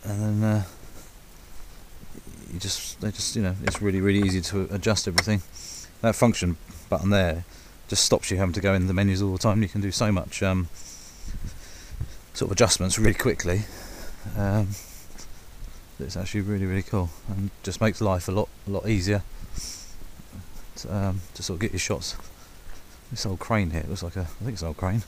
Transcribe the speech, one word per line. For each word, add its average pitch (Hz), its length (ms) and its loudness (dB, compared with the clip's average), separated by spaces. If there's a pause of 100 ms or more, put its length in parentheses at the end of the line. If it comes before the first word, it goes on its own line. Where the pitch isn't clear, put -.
And 104 380 2
then, - 20 4
uh, 107 200 4 (1900)
you 90 60 -6
just, - 420 -6
they 107 100 -2
just, - 240 -4
you 117 80 2
know, 92 200 2
it's 101 180 0
really, 98 220 4
really 101 180 6
easy 95 220 4
to 95 280 -2
adjust 101 380 2
everything. 92 320 2 (640)
That 113 120 4
function 92 440 4 (320)
button 92 200 2
there 87 340 4 (460)
just - 140 2
stops - 260 4
you 98 60 2
having 92 160 4
to 101 80 0
go 98 120 6
in 92 140 4
the 95 80 2
menus 95 260 4
all 98 120 2
the 92 60 -2
time. 107 240 4
You 95 60 2
can 101 120 -2
do 98 100 0
so 104 220 2
much, - 320 0
um, 92 240 2 (1700)
sort - 140 -2
of - 40 -2
adjustments 95 480 4
really 110 140 8
quickly. 95 480 2 (760)
Um, 101 320 4 (1300)
it's 71 180 -6
actually 95 260 -2
really, 98 240 2
really 95 180 2
cool 90 260 2 (180)
and 98 220 0 (140)
just 95 160 -4
makes 110 200 2
life 95 280 2
a 95 40 0
lot, 104 160 2 (180)
a 98 40 -4
lot 98 180 -2
easier 101 360 4 (1500)
to, - 180 -6
um, 98 260 0 (140)
to - 80 -10
sort 92 140 -4
of 87 40 -4
get 113 120 0
your 95 80 -2
shots. - 360 -4 (960)
This - 160 -4
old 95 140 -2
crane 104 300 2
here, 80 100 0
it - 80 -6
looks 95 160 -4
like 85 100 -6
a, 95 60 -2
I 87 40 0
think 110 280 -4
it's 98 100 -6
an 85 60 -2
old 80 80 -4
crane. 98 320 2